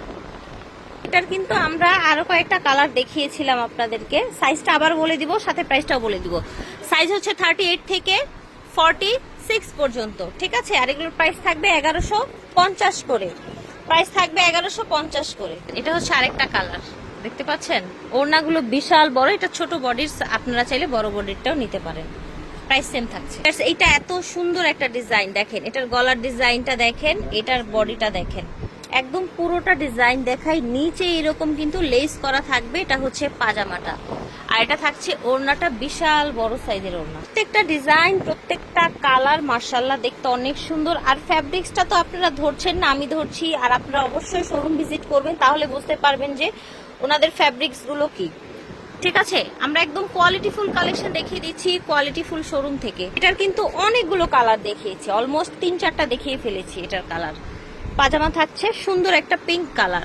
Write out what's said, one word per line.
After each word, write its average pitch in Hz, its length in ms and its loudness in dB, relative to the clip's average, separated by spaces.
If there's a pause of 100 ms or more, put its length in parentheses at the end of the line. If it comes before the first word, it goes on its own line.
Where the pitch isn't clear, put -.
(1040)
এটার 359 220 2
কিন্তু 381 280 -2
আমরা 339 380 4
আরো 330 320 4
কয়েকটা 349 360 2
কালার 285 340 4
দেখিয়েছিলাম 269 640 0
আপনাদেরকে। 233 640 -2 (140)
সাইজটা 302 340 2
আবার 311 220 4
বলে 320 220 2
দিব, 320 220 0
সাথে 339 240 -2
প্রাইসটাও 277 360 2
বলে 208 200 -2
দিব। 165 200 -2 (500)
সাইজ 330 220 4
হচ্ছে 403 220 0
থার্টি 359 300 2
এইট 349 240 2
থেকে 392 380 0 (500)
ফর্টি 339 420 4 (300)
সিক্স 440 200 0 (100)
পর্যন্ত, 220 500 -2 (120)
ঠিক 370 140 -2
আছে? 453 240 0
আর 254 120 4
এগুলোর 302 260 -4
প্রাইস 330 280 2
থাকবে 349 260 2
এগারোশো 349 580 2 (280)
পঞ্চাশ 370 480 2
করে, 202 260 -2 (580)
প্রাইস 339 260 6
থাকবে 359 280 4
এগারোশো 349 480 2
পঞ্চাশ 302 460 -2
করে। 196 200 -8 (200)
এটা 311 200 0
হচ্ছে 339 180 0
আরেকটা 262 320 2
কালার, 180 340 -2 (440)
দেখতে 226 200 -8
পাচ্ছেন? 294 400 -2 (280)
ওড়নাগুলো 311 500 4
বিশাল 294 480 4
বড়। 262 240 4
এটা 370 200 0
ছোট 339 200 -4
বডির, 254 360 -2 (220)
আপনারা 240 320 0
চাইলে 269 240 0
বড় 214 220 0
বডিরটাও 202 460 -2
নিতে 208 240 -2
পারেন, 160 260 -8 (640)
প্রাইস 269 180 2
সেম 240 260 -4
থাকছে। - 520 -2
এইটা 339 220 2
এত 320 340 2
সুন্দর 349 460 -2
একটা 285 220 0
ডিজাইন 220 440 0
দেখেন, 208 340 -4
এটার 247 220 -4
গলার 247 340 2
ডিজাইনটা 247 540 0
দেখেন, 240 420 2 (140)
এটার 240 320 0
বডিটা 214 460 0
দেখেন, 180 360 -4 (460)
একদম 262 360 0 (100)
পুরোটা 349 380 2
ডিজাইন 254 480 2
দেখাই। 277 380 0
নিচে 320 580 0
এরকম 311 360 0
কিন্তু 302 260 -2
লেস 277 400 2
করা 269 200 0
থাকবে। 254 400 -2
এটা 269 160 0
হচ্ছে 269 320 -2 (100)
পাজামাটা, 202 580 -2 (500)
আর 226 140 4
এটা 277 160 2
থাকছে 302 460 -2
ওড়নাটা, 277 460 2
বিশাল 294 640 0
বড় 226 340 -2
সাইজের 190 300 -4
ওড়না। 156 240 -8
প্রত্যেকটা 427 440 0
ডিজাইন, 311 560 4
প্রত্যেকটা - 720 0 (120)
কালার 277 400 4
মাশাআল্লাহ 262 560 0
দেখতে 247 300 -4
অনেক 254 300 0
সুন্দর। 320 480 -2
আর 269 120 4 (100)
ফ্যাব্রিক্সটা 349 580 0
তো 359 100 2
আপনারা 349 340 2
ধরছেন 294 480 0
না, 339 100 2
আমি 277 200 2
ধরছি। 302 480 -2
আর 247 160 2
আপনারা 269 320 2
অবশ্যই 330 400 -2
শোরুম 302 340 0
ভিজিট 311 320 -4
করবেন, 294 260 2
তাহলে 294 320 4
বুঝতে 285 280 -4
পারবেন 277 400 2
যে 320 160 0 (500)
ওনাদের 294 300 4
ফ্যাব্রিক্সগুলো 285 840 0
কি, 175 120 -4 (720)
ঠিক 359 140 2
আছে? 359 300 2 (140)
আমরা 302 220 0
একদম 339 320 -2
কোয়ালিটিফুল 381 580 2
কালেকশন 359 400 -2
দেখিয়ে 320 300 -6
দিচ্ছি, 359 460 -2
কোয়ালিটিফুল 302 560 -2
শোরুম 277 340 -2
থেকে। 185 380 -6
এটার 370 200 4
কিন্তু 392 280 0
অনেকগুলো 370 640 2
কালার 226 340 4
দেখিয়েছি, 202 500 -6
almost 269 380 0 (100)
তিন 359 180 0
চারটা 320 280 0
দেখিয়ে 254 320 -2
ফেলেছি 190 440 -6
এটার 185 280 -4
কালার। 165 240 -4 (640)
পাজামা 302 320 4
থাকছে 330 440 0
সুন্দর 359 400 2
একটা 339 320 2
পিঙ্ক 339 300 0
কালার, 180 300 2